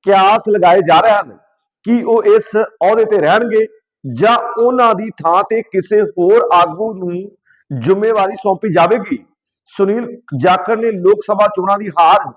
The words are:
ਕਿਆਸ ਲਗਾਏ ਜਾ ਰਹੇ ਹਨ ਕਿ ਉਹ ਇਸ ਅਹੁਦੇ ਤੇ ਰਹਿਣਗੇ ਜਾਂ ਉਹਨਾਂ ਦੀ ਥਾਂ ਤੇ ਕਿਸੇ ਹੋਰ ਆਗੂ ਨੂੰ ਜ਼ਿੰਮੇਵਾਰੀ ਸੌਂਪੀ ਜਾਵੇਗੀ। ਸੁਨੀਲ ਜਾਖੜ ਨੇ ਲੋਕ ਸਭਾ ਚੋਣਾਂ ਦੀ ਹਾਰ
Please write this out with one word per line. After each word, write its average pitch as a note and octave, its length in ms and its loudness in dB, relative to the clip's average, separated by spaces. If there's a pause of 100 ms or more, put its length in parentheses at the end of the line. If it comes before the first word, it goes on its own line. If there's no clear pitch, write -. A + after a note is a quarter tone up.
ਕਿਆਸ G3 460 2
ਲਗਾਏ F#3 320 4
ਜਾ E3 200 4
ਰਹੇ A3+ 100 2
ਹਨ F#3 280 -2 (440)
ਕਿ A#3 200 0
ਉਹ A#3 220 0
ਇਸ G#3 320 2
ਅਹੁਦੇ A3 480 0
ਤੇ G#3 140 0
ਰਹਿਣਗੇ G#3+ 480 0 (460)
ਜਾਂ G#3 260 2 (200)
ਉਹਨਾਂ A#3+ 360 2
ਦੀ G#3+ 160 -8
ਥਾਂ E3+ 400 0
ਤੇ A3+ 120 -2
ਕਿਸੇ G#3 400 -2
ਹੋਰ G#3 500 2
ਆਗੂ F3+ 420 0
ਨੂੰ F#3 360 -10 (500)
ਜ਼ਿੰਮੇਵਾਰੀ G3 520 0
ਸੌਂਪੀ G3 400 -4
ਜਾਵੇਗੀ। F#3+ 520 0 (420)
ਸੁਨੀਲ A#3 540 -4 (220)
ਜਾਖੜ F#3 340 0
ਨੇ A3+ 140 -4
ਲੋਕ G3+ 360 0
ਸਭਾ G#3 200 0
ਚੋਣਾਂ G3 320 -2
ਦੀ G#3 100 -10
ਹਾਰ E3+ 480 0